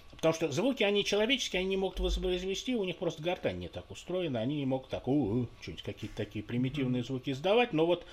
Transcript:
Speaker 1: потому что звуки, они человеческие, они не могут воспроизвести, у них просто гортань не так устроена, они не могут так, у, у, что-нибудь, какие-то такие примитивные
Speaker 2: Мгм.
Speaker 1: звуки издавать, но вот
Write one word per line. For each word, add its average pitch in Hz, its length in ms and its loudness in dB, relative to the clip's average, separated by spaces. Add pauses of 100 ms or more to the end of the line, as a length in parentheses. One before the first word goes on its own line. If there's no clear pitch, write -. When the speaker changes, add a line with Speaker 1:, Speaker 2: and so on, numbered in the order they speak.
(120)
Speaker 1:
потому 160 220 4
что 160 180 0
звуки, 214 320 2
они 202 200 4
человеческие, 220 580 2
они 190 80 0
не 190 80 2
могут 190 220 0
воспроизвести, 185 760 0
у 208 100 0
них 175 120 -4
просто 165 240 -4
гортань 143 380 -2
не 87 80 -6
так - 240 -12
устроена, 170 480 -2
они 135 180 0
не 139 80 -2
могут 131 240 -2
так, - 180 -6
у, 131 40 4 (300)
у, 120 60 -2 (140)
что-нибудь, - 220 -10
какие-то - 320 -8
такие 107 300 -6
примитивные 127 560 0
Speaker 2:
Мгм. 117 60 -6
Speaker 1:
звуки 135 240 -4
издавать, 196 420 2
но 156 120 4
вот 170 280 2